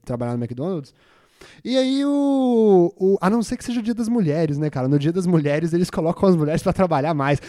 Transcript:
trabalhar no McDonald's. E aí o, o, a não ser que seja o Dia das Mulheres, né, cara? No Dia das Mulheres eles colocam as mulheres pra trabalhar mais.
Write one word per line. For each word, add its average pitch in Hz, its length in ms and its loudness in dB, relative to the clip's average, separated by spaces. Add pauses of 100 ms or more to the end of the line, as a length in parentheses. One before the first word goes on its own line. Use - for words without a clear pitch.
trabalhar 120 320 -6
no 120 80 -4
McDonald's. 135 500 -8 (680)
E 254 140 -2
aí 262 280 0
o, 247 920 2
o, 190 240 2
a 180 80 2
não 233 120 0
ser 233 140 -6
que - 80 -12
seja 240 160 -4
o 220 40 -6
Dia 233 100 -2
das 220 160 -4
Mulheres, 165 480 0
né, 151 120 -2
cara? 131 200 -2
No 143 100 4
Dia 156 140 0
das 185 120 -2
Mulheres 156 460 0
eles 175 180 0
colocam 170 380 0
as 185 80 6
mulheres 156 260 0
pra 190 120 -2
trabalhar 165 400 0
mais. 143 360 0